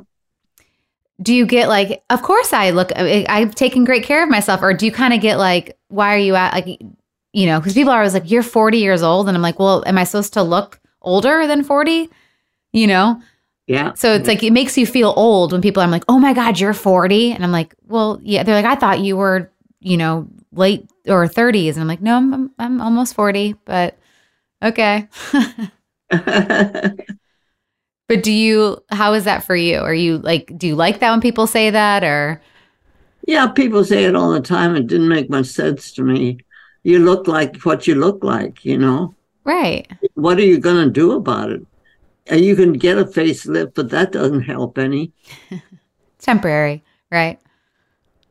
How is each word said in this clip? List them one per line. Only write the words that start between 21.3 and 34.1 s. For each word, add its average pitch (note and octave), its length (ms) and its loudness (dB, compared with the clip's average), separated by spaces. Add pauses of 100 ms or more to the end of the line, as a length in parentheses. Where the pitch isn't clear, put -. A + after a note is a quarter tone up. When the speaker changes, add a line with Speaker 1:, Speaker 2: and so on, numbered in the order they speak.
Speaker 1:
And D#3+ 60 -6
I'm D#3+ 80 -4
like, E3+ 140 -8
"No, A3+ 120 0
I'm, C4 200 2
I'm, C4 240 -6
I'm A#3+ 240 -4
almost A#3 320 -2
forty, G#3 400 -2 (100)
but F3 320 -4 (680)
okay." G#3+ 460 -2 (240)
<laughs> C#4 160 2 (600)
Speaker 2:
<laughs> G3 840 -2 (1120)
Speaker 1:
But A3 160 0
do G#3 80 -2
you, G#3+ 600 0
how G#3 240 0
is G#3+ 100 -2
that G3+ 200 -2
for F#3 120 -2
you? E3+ 220 0
Are - 160 -4
you E3 240 -2
like, - 400 -4
do F#3 80 -6
you D#3 80 -4
like E3+ 260 0
that A#3 100 2
when A3+ 120 0
people A#3 240 0
say A3 240 0
that, G#3 340 2
or? D3 380 -4 (840)
Speaker 2:
Yeah, D4+ 200 2
people A3+ 360 0
say G3+ 220 2
it F#3 100 2